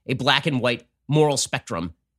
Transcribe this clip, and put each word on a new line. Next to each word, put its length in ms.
a 80
black 320
and 160
white 240
moral 300
spectrum 560